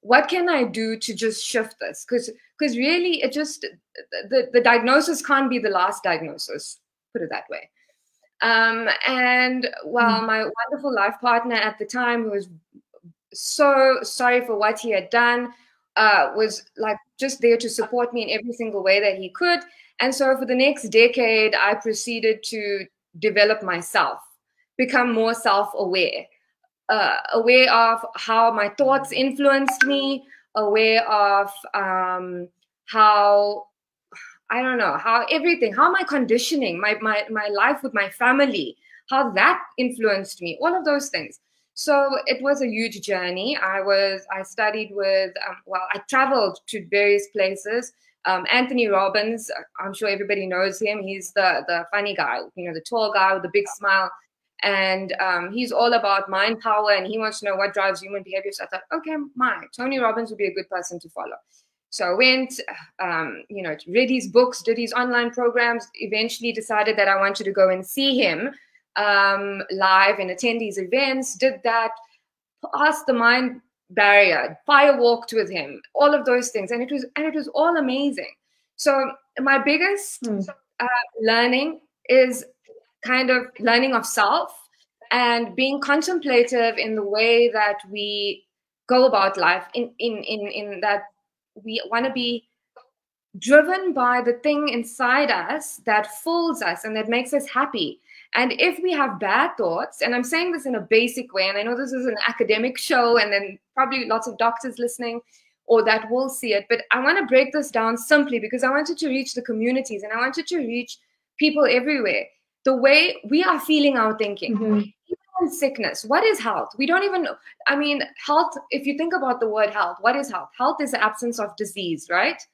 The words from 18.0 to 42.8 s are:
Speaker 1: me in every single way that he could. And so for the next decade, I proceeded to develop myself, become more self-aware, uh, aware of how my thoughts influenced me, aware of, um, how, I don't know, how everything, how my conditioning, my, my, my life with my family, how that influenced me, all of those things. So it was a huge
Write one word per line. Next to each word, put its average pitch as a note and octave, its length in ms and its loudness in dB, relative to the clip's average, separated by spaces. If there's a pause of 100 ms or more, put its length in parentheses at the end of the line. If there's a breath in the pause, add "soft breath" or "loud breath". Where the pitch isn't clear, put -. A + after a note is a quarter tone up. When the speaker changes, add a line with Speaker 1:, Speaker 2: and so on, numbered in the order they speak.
Speaker 1:
me A#3+ 80 -4
in G#3+ 160 -4
every A#3+ 140 -8
single G#3+ 320 -6
way G3 160 6
that G3 160 2
he F#3+ 140 -10
could. F4 300 0 (380 soft breath)
And C4 160 0
so C4+ 220 2
for C4+ 80 -4
the B3+ 100 0
next C4+ 360 2
decade, A3+ 640 4
I G3+ 200 2
proceeded A3 680 -2 (100)
to G3+ 340 -6 (320)
develop G#3+ 440 2
myself, F3 580 -2 (560)
become B3+ 340 2
more A3+ 220 2
self-aware, G3+ 920 0 (640)
uh, F#3 260 2 (160)
aware B3 400 6
of A3+ 320 4 (100)
how A3+ 360 2
my G#3 180 0
thoughts C4+ 420 0
influenced C#4 720 2
me, C#4 420 -2 (280 loud breath)
aware A3 560 4
of, G3+ 400 2 (220)
um, F#3 760 -4 (360)
how, G#3 840 4 (840 loud breath)
I A#3 100 -2
don't B3+ 160 0
know, E3+ 220 0
how A3+ 320 2
everything, D#4 420 2
how D4 180 4
my F#4+ 120 0
conditioning, B3 760 0
my, G#3 220 0
my, G#3+ 300 0
my G#3+ 180 -4
life A3 340 2
with C4 120 -6
my G3 160 -2
family, B3 640 0 (320 soft breath)
how C4+ 220 0
that G3 320 2 (160)
influenced A3 640 -2
me, E3+ 180 -8
all E4+ 160 2
of F4 80 -4
those C#4+ 240 -2
things. - 320 -10 (320)
So C#4 540 0
it B3+ 160 -2
was C#4 180 0
a B3+ 80 -2
huge A3 320 -6